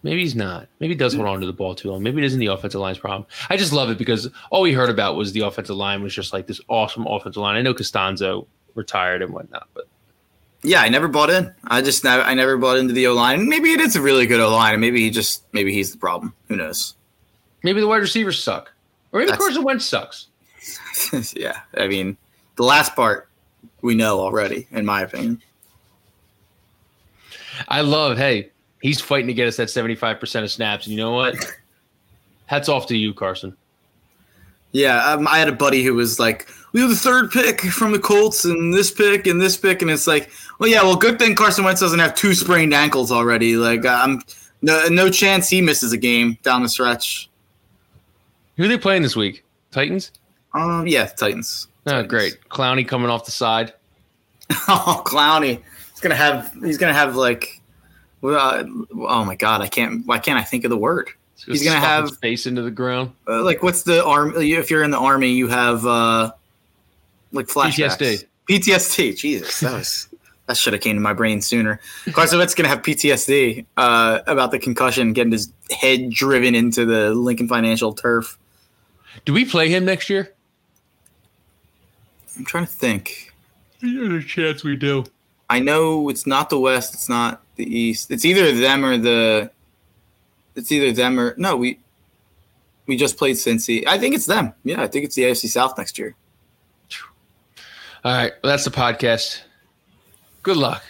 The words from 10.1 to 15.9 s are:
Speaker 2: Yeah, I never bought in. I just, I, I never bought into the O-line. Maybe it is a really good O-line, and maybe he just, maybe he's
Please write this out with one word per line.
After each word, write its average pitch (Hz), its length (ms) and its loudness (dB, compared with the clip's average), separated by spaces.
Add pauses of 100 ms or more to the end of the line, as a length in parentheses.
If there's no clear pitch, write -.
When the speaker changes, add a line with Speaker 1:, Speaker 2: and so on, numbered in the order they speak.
Speaker 2:
Yeah, 160 200 4
I 110 60 6
never 147 200 2
bought 151 220 2
in. 180 220 2 (120)
I 123 180 2
just, 135 240 0
I, 127 160 4
I 127 120 2
never 131 220 2
bought 127 220 2
into 127 160 0
the 127 140 4
O-line. 127 400 2
Maybe 320 240 2
it 320 80 2
is 302 160 2
a 151 40 0
really 135 280 4
good 117 120 4
O-line, 110 340 4
and 107 60 0
maybe 120 200 2
he 110 100 2
just, 110 320 -4 (100)
maybe 98 200 0
he's 98 180 -2